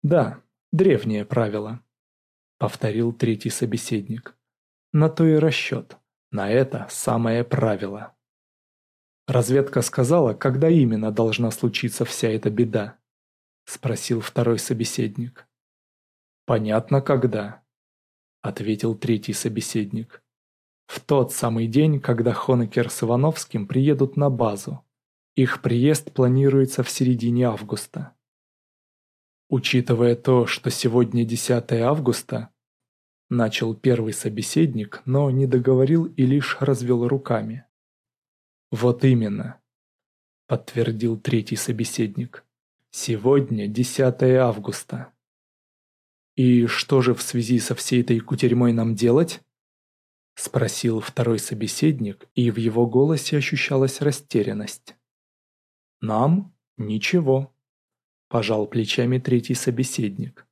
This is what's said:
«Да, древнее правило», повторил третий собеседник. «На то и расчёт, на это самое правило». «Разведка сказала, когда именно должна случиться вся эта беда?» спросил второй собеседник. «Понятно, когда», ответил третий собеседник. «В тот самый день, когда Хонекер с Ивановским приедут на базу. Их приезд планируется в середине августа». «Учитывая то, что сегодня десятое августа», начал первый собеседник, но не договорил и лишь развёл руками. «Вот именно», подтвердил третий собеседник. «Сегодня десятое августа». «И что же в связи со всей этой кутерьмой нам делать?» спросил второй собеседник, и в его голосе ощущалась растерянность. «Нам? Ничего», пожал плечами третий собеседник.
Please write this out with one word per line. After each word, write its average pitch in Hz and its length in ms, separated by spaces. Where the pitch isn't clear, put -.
«Да, 147 400
древнее 120 500
правило», 110 560
повторил 113 560
третий 113 360
собеседник. 110 840
«На 156 160
то 160 180
и 156 100
расчёт, - 600
на 101 200
это 131 380
самое 117 560
правило». 104 680
«Разведка 127 540
сказала, 131 520
когда 135 360
именно 113 400
должна 113 420
случиться 117 520
вся - 260
эта 110 200
беда?» 107 480
спросил - 540
второй 117 400
собеседник. 117 880
«Понятно, 113 560
когда», 113 640
ответил 104 540
третий 107 360
собеседник. 110 880
«В - 120
тот 139 320
самый 113 360
день, 147 340
когда 117 320
Хонекер 120 560
с - 140
Ивановским 120 640
приедут 135 520
на 143 120
базу. 113 540
Их - 260
приезд 127 500
планируется 131 720
в - 60
середине 120 580
августа». 107 680
«Учитывая 120 680
то, 123 320
что - 220
сегодня 117 540
десятое 117 600
августа», 127 640
начал 113 440
первый 113 380
собеседник, 110 960
но 135 260
не 135 160
договорил 131 580
и 135 200
лишь 139 340
развёл 120 480
руками. 117 580
«Вот 120 320
именно», 110 560
подтвердил 113 680
третий 107 400
собеседник. 113 880
«Сегодня 113 800
десятое 127 760
августа». 110 720
«И 123 300
что 127 380
же 123 100
в - 80
связи 120 380
со 117 160
всей - 260
этой 120 180
кутерьмой 123 540
нам 113 220
делать?» 120 460
спросил 113 680
второй 117 360
собеседник, 113 960
и 120 160
в 107 80
его 117 300
голосе 143 500
ощущалась 135 640
растерянность. 104 920
«Нам? 127 540
Ничего», 131 760
пожал 107 380
плечами 123 540
третий 127 340
собеседник. 123 1000